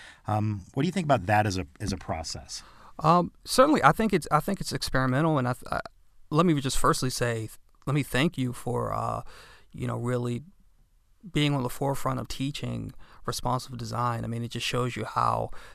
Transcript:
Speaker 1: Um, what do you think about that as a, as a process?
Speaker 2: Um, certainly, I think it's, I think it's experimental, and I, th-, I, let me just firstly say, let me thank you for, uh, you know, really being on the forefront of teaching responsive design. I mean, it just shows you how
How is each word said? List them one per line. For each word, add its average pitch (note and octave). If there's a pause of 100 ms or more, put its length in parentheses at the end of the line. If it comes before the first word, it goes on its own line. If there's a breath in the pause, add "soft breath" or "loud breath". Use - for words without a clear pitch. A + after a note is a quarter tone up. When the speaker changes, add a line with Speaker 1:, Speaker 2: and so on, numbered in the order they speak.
(260 loud breath)
Speaker 1:
Um, G#2+ (120)
what C#3
do E3+
you F3+
think F#3
about A#2+
that G#2+
as F#2+
a, F2 (120)
as G2
a F#2
process? - (360 loud breath)
Speaker 2:
Um, E3+ (140)
certainly, C#4
I C#3
think A3
it's, F3+
I D#3
think F#3+
it's -
experimental, C3+
and B2
I, B2
th-, -
I, - (500)
let D#3
me D#3+
just -
firstly C3+
say, A2+ (360)
let C3+
me D3
thank D3
you B2+
for, A#2+
uh, A2+ (500 loud breath)
you B2
know, A#2
really A#2+ (880)
being D3
on C3+
the B2
forefront C3+
of A#2+
teaching A#2+ (320 loud breath)
responsive B2+
design. A#2
I A2+
mean, A#2
it A#2+
just A#2
shows B2
you A2
how A2+ (240 loud breath)